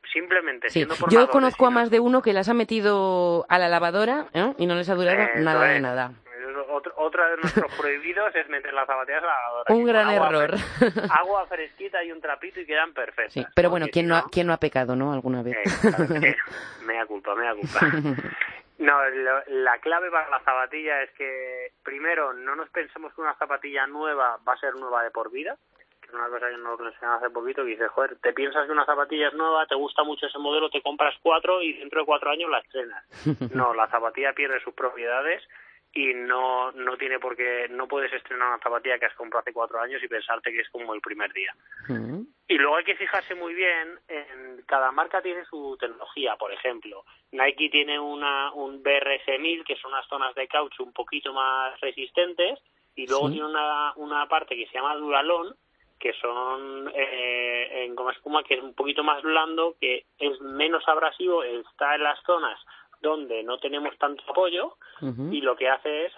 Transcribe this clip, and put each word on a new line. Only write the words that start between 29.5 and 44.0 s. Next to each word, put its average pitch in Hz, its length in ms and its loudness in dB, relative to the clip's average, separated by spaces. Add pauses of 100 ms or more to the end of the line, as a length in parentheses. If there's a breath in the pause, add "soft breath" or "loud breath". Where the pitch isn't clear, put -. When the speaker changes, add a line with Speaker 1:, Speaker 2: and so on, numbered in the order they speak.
Speaker 1:
te 143 80 -2
gusta 143 280 0
mucho 151 240 -6
ese 143 120 -10
modelo, 151 300 0
te - 120 -4
compras 143 400 2
cuatro 165 400 4
y 160 120 -2
dentro 143 280 -4
de 147 40 -2
cuatro 147 260 2
años 160 180 -2
la 131 100 2
estrenas". 117 520 -8
Speaker 2:
<laughs> 131 440 -2
Speaker 1:
No, 123 180 2
la 113 140 2
zapatilla 120 460 0
pierde 135 280 -2
sus - 120 -10
propiedades 127 680 -2 (520 loud breath)
y 135 200 0
no, 127 580 0
no 127 260 -4
tiene 131 220 -2
por 127 160 -6
qué, 123 340 -2
no 127 160 -6
puedes 135 280 -4
estrenar 123 340 -2
una 120 120 0
zapatilla 120 380 -2
que 117 100 0
has - 80 -6
comprado 117 260 -4
hace 123 100 -6
cuatro 117 300 -4
años 127 200 -6
y - 60 -8
pensarte 117 460 -4
que 117 80 -2
es - 80 -6
como 117 240 -8
el 104 80 -8
primer 104 320 -6
día. 95 200 -6 (360 loud breath)
Speaker 2:
Ujú. 131 380 -6 (200)
Speaker 1:
Y 170 100 2
luego 147 200 4
hay 175 80 -2
que 196 100 -2
fijarse 196 400 -4
muy 170 180 -8
bien, 170 540 -2